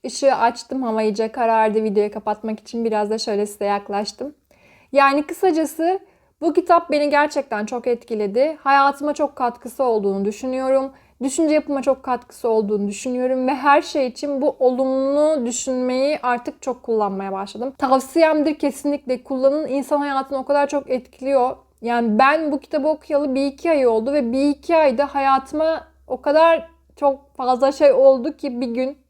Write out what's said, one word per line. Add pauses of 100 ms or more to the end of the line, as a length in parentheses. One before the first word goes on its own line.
Işığı
açtım,
hava
iyice
karardı.
Videoyu
kapatmak
için
biraz
da
şöyle
size
yaklaştım. (580)
Yani
kısacası (400)
bu
kitap
beni
gerçekten
çok
etkiledi.
Hayatıma
çok
katkısı
olduğunu
düşünüyorum. (300)
Düşünce
yapıma
çok
katkısı
olduğunu
düşünüyorum
ve
her
şey
için
bu
olumlu
düşünmeyi
artık
çok
kullanmaya
başladım.
Tavsiyemdir,
kesinlikle
kullanın.
İnsan
hayatını
o
kadar
çok
etkiliyor. (260)
Yani
ben
bu
kitabı
okuyalı
bir
iki
ay
oldu
ve
bir
iki
ayda
hayatıma (200)
o
kadar (260)
çok
fazla
şey
oldu
ki
bir
gün (120)